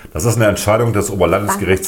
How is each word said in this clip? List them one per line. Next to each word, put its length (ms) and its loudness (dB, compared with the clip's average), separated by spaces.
Das 120 -4
ist 100 2
eine 100 2
Entscheidung 480 2
des 160 0
Oberlandesgerichts 760 0